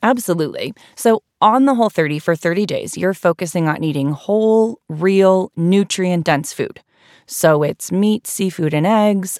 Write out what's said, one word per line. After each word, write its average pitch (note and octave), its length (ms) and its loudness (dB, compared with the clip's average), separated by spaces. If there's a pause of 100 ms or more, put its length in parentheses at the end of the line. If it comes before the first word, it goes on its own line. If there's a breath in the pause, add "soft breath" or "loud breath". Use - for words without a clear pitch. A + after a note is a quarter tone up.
Absolutely. F3 720 -2 (220 soft breath)
So A3+ 300 0 (160)
on A#3 240 4
the C#4 100 4
Whole A#3 160 2
thirty D3+ 300 -2
for E3 160 0
thirty F3 280 -2
days, - 320 -6
you're F#3 160 -2
focusing E3+ 560 -2
on D3+ 140 -4
eating D3 300 -2
whole, A3 760 0
real, F#3+ 680 2
nutrient-dense F3 960 0
food. - 280 -8 (460 soft breath)
So D3+ 380 2
it's - 260 -6
meat, G#3 380 0
seafood, E3+ 440 -4
and D3+ 140 0
eggs, G#3 540 0